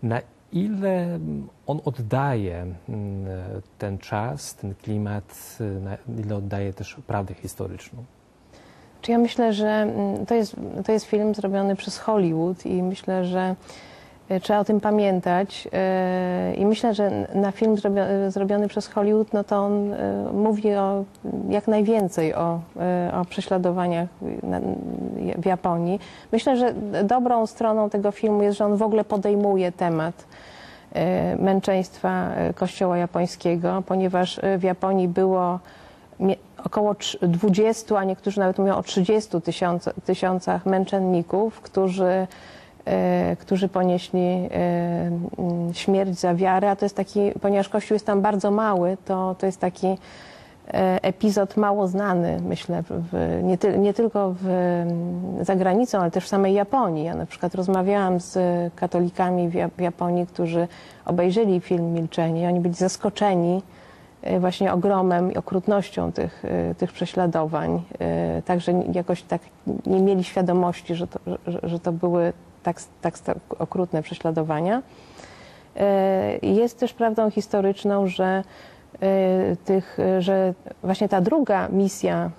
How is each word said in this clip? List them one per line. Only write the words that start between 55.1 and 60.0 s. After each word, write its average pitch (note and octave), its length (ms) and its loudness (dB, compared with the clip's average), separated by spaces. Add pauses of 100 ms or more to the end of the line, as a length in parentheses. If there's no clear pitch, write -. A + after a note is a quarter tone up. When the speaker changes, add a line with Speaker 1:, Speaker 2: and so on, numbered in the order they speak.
Speaker 2:
za F#3+ 100 2
granicą, F#3+ 440 2
ale E3+ 120 2
też F#3 140 -2
w - 20 -12
samej G3 260 2
Japonii. G3+ 500 2
Ja E3 120 -4
na E3+ 100 -6
przykład - 300 -6
rozmawiałam F#3 640 2
z - 180 -6 (380)
katolikami F3+ 760 0
w E3+ 40 -8
Ja-, F3 240 0
w F3 40 -2
Japonii, F3 460 0